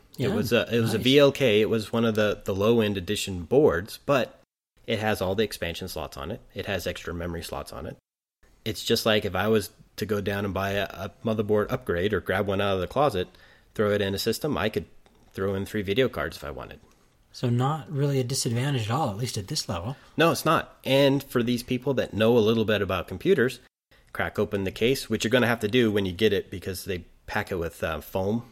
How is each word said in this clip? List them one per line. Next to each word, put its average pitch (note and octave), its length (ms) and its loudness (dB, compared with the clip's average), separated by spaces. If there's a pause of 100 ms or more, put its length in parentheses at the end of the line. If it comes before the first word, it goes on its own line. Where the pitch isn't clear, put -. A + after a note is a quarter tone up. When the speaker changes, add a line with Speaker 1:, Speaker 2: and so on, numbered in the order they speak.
(180)
Speaker 1:
It C3+ 100 0
Speaker 2:
Yeah, - 60 0
Speaker 1:
was A2+ 180 0
a, A2+ 220 2
it A#2+ 60 4
was A2+ 140 2
a A2 40 0
Speaker 2:
nice. F#2+ 60 -2
Speaker 1:
V C3+ 140 6
L C#3 140 8
K. A2+ 280 4
It G#2+ 80 4
was G#2+ 240 -2
one A#2 120 2
of A2+ 100 2
the, G#2 300 2
the G2+ 100 -2
low-end G#2 420 2
edition F#2+ 460 -4
boards, G#2 640 2
but C3+ 340 0 (460)
it A2+ 140 -2
has G#2+ 200 0
all F#2+ 140 0
the A2 80 0
expansion F2+ 460 -6
slots D#2 280 -10
on C#2+ 140 -8
it. B2 100 -10 (140)
It F#2+ 120 -8
has F#2+ 200 -4
extra F2 260 -8
memory E2+ 300 -6
slots - 300 -10
on - 140 -12
it. B2+ 100 -12 (680)
It's A2 200 -6
just A2+ 200 0
like G#2+ 200 4
if F#2 100 -4
I F#2+ 140 0
was G#2+ 220 2 (260)
to G#2 100 -6
go G#2 140 -2
down G2+ 240 -2
and F#2+ 100 -2
buy G2 180 -2
a, G2+ 120 0
a F#2+ 280 -10 (120)
motherboard G#2+ 480 2
upgrade F#2 400 0
or F2+ 80 2
grab F#2+ 260 0
one G2 140 0
out G2 140 0
of F#2 60 0
the F2 60 -2
closet, G#2 420 0 (460)
throw G#2 160 2
it G#2 100 2
in G2 140 -2
a G2 40 -4
system, A2+ 380 -2
I F#2 120 0
could G#2 180 -6 (460)
throw G2 220 -2
in F#2+ 120 -4
three G#2+ 160 -4
video G#2 260 0
cards D#2+ 280 -6
if - 80 -16
I C#2+ 60 -10
wanted. B1 280 -14 (540)
Speaker 2:
So B2+ 180 -2
not C3+ 400 0
really C#3 300 0
a B2 40 0
disadvantage A#2+ 600 -2
at G#2 80 -4
all, C#3 180 0
at F#2+ 60 -6
least A#2 200 -6
at G2 120 -8
this - 200 -6
level. G2 280 -6 (200)
Speaker 1:
No, E3 140 6
it's - 140 -2
not. D#3 400 0
And C#3 400 4
for - 180 0
these A#2+ 220 -2
people B2+ 300 -2
that G#2+ 200 -2
know A2+ 240 4
a G#2 80 6
little A2+ 180 4
bit G2+ 160 2
about F#2 280 -2
computers, B2+ 500 0 (540)
crack F2+ 260 -4
open G#2 240 0
the F#2+ 80 -2
case, B2 400 0
which A2 140 -2
you're A2 80 0
gonna A#2+ 160 4
have A#2 120 0
to G#2 80 0
do A2+ 220 4
when G2+ 160 0
you F#2 60 -2
get G#2 200 2
it F#2+ 180 -2
because F#2+ 340 -8
they F#2 200 -6 (220)
pack - 240 -4
it G2 60 -4
with, E2 260 -6
uh, D#2+ 180 -4
foam G2+ 520 -4